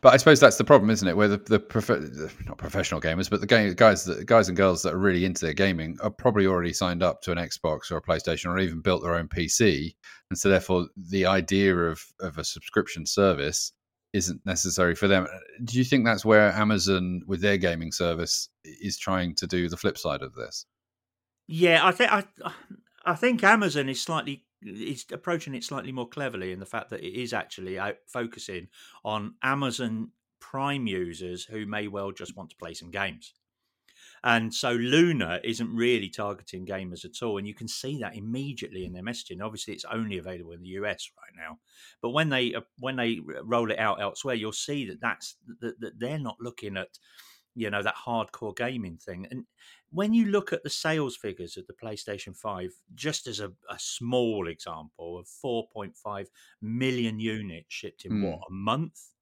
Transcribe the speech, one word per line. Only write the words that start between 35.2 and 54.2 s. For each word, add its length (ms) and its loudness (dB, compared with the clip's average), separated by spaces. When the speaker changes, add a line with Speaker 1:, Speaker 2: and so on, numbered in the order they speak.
Speaker 2:
isn't 280 -4
really 360 0
targeting 560 -10
gamers 400 -10
at 180 -12
all. 140 -4
And 100 -8
you 60 -10
can 160 -12
see 300 -8
that 180 -8
immediately 680 -10
in 80 -10
their 100 -14
messaging. 400 -10
Obviously, 320 -10
it's 160 -14
only 280 -6
available 340 -12
in 100 -18
the 100 -18
U 140 -8
S 320 -8
right 240 -20
now. 180 -12
But 80 -4
when 180 0
they, 260 0
uh, 80 -6
when 180 -8
they 280 -2
r-, 200 -12
roll 260 -2
it 80 -4
out 220 0
elsewhere, 340 -6
you'll 160 -6
see 360 -6
that 120 -14
that's, 380 -8
that, 180 -10
that 220 -14
they're 180 -6
not 220 -8
looking 340 -12
at, 240 -12
you 140 -6
know, 120 -4
that 140 -4
hardcore 480 -6
gaming 440 -8
thing. 340 -14
And 140 -12
when 240 -2
you 120 4
look 260 0
at 120 -6
the 60 -8
sales 460 -2
figures 400 -10
of 120 -16
the 60 -20
PlayStation 600 -12
five, 360 -10
just 320 -8
as 140 -10
a, 140 -10
a 100 -14
small 720 -2